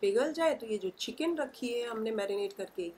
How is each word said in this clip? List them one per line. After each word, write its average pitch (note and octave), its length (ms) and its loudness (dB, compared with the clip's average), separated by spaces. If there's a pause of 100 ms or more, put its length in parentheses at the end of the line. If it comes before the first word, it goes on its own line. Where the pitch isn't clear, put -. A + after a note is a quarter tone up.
पिघल A#3 320 4
जाए D#4+ 220 4
तो A#3 120 -8
ये G#3+ 120 0
जो F#3 200 -2
चिकन E4 380 0
रखी C4 320 -4
है A#3+ 180 -2
हमने A3 240 -2
मैरिनेट G3+ 420 0
करके, F3+ 460 -4